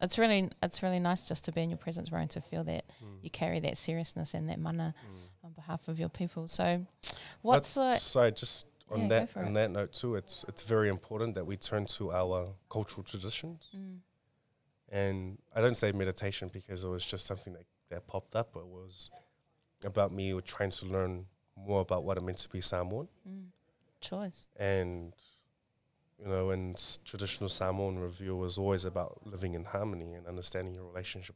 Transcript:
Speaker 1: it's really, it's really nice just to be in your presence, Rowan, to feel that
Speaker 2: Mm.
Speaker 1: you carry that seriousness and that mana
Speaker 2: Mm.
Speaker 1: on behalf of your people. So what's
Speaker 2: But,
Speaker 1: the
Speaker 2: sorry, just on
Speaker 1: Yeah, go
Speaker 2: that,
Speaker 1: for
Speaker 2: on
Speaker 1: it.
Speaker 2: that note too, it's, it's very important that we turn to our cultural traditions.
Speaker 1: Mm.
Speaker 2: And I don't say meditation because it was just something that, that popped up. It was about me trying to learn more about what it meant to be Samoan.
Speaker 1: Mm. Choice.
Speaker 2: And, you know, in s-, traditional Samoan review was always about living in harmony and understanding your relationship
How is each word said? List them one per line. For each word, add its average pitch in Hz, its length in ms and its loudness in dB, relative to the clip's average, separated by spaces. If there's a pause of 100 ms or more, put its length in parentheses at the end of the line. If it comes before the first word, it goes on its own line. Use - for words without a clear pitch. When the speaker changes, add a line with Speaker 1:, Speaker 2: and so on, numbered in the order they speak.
Speaker 1:
it's 180 160 2
really, 214 340 6 (120)
it's - 200 0
really 180 160 4
nice 175 300 2
just 170 160 -2
to 165 80 -2
be 165 80 2
in 165 80 2
your 170 80 -2
presence, 165 340 -6
Rowan, 160 180 0
to 165 120 -4
feel 165 240 -4
that 160 220 -2 (180)
Speaker 2:
Mm. 101 180 -14
Speaker 1:
you 160 60 -8
carry 165 320 0
that 147 160 0
seriousness 165 560 -4
and 160 160 -2
that - 100 -4
mana 160 360 -2 (100)
Speaker 2:
Mm. 95 140 -16 (260)
Speaker 1:
on 170 80 -18
behalf 165 360 -8
of 160 100 -4
your 165 100 0
people. 165 400 -4
So 180 380 2 (560)
what's 214 320 6
Speaker 2:
But, 262 220 4
Speaker 1:
the - 40 6
Speaker 2:
sorry, 120 320 6
just - 320 0 (240)
on 107 120 0
Speaker 1:
Yeah, 107 40 4
go 101 60 4
Speaker 2:
that, 117 200 6
Speaker 1:
for - 100 -6
Speaker 2:
on 90 100 0
Speaker 1:
it. - 20 0
Speaker 2:
that 107 180 4
note 98 220 0
too, 120 240 -2
it's, - 320 -2
it's - 140 -8
very 107 260 6
important 107 460 -2
that 92 100 -2
we 95 140 -4
turn 104 260 0
to 95 280 0
our 92 420 2 (160)
cultural 104 340 -4
traditions. 110 720 -6
Speaker 1:
Mm. 190 220 -12 (920)
Speaker 2:
And 98 500 -2 (160)
I 113 60 2
don't 120 160 8
say 104 160 4
meditation 95 560 -2
because 92 360 -8
it 92 40 -2
was 90 160 -4
just - 220 -4
something 92 280 -6
that, 85 120 -18 (220)
that 87 180 -8
popped - 300 -4
up. 113 200 0
It 85 100 -12
was 92 440 -14 (760)
about 98 280 4
me 95 300 0
trying - 280 0
to 92 160 -4
learn 92 400 0 (300)
more 98 240 2
about 90 240 2
what 95 120 2
it 90 60 -2
meant 92 160 -4
to - 100 0
be 92 120 -4
Samoan. 95 480 0 (200)
Speaker 1:
Mm. 190 180 -12 (540)
Choice. 190 460 -6 (100)
Speaker 2:
And, 90 560 0 (1080)
you 104 80 -12
know, 95 240 2
in 92 240 -2
s-, - 300 0
traditional 98 440 -4
Samoan 95 500 0
review 92 380 -4
was 90 220 -2
always 98 260 4
about 92 420 -4
living 92 280 -4
in 85 100 -4
harmony 92 500 -4
and 87 120 -14
understanding 92 480 -4
your 92 100 -12
relationship 92 520 -10